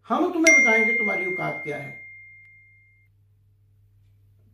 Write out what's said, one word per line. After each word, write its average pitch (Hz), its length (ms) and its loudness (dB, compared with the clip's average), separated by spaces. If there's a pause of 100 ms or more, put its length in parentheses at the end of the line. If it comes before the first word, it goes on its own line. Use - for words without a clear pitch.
हम 311 240 0
तुम्हें 330 300 4
बताएं 220 240 4
कि 220 60 2
तुम्हारी 214 340 -4
औकात - 380 -6
क्या 147 120 -8
है। 139 220 -16 (2500)